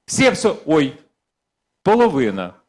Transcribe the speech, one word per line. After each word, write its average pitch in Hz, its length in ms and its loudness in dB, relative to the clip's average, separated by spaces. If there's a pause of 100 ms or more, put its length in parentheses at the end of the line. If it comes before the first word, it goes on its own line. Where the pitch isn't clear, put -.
Всі, 254 240 0
все. 190 240 -2 (120)
Ой, 147 260 0 (920)
половина. 135 720 0 (140)